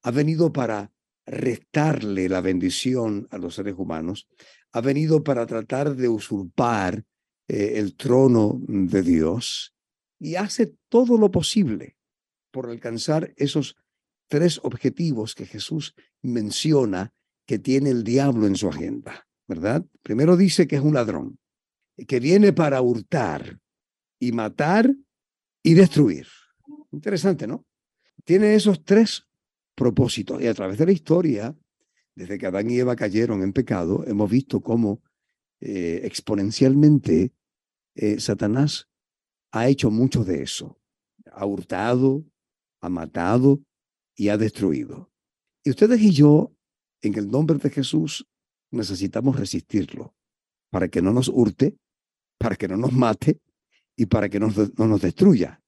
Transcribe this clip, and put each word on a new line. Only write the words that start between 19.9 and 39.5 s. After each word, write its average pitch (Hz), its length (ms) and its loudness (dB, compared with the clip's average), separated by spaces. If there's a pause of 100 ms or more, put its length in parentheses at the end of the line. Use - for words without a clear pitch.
Primero 151 320 2
dice 175 320 4
que - 80 -2
es 139 60 0
un 151 140 2
ladrón, 104 440 -4 (680)
que 127 140 -2
viene 185 320 6
para 143 300 0
hurtar 101 800 -2 (580)
y 123 140 -4
matar 170 600 2 (680)
y 165 100 6
destruir. 143 540 6 (640)
Interesante, 160 560 -4
¿no? - 180 -10 (600)
Tiene 208 300 4
esos 202 280 2
tres 214 420 2 (480)
propósitos 120 680 -2
y 120 60 -2
a 113 60 0
través 98 240 -6
de 160 100 2
la 190 40 4
historia, 151 640 0 (580)
desde 95 240 -12
que 90 80 -10
Adán 98 240 -4
y 123 100 0
Eva 123 180 0
cayeron 110 440 -2
en 98 120 -4
pecado, 95 520 -2
hemos 104 240 -2
visto 117 300 0
cómo, 113 420 -2 (600)
eh, 85 420 -6
exponencialmente, 135 1300 2 (640)
eh, 107 240 -2
Satanás 113 680 -2 (640)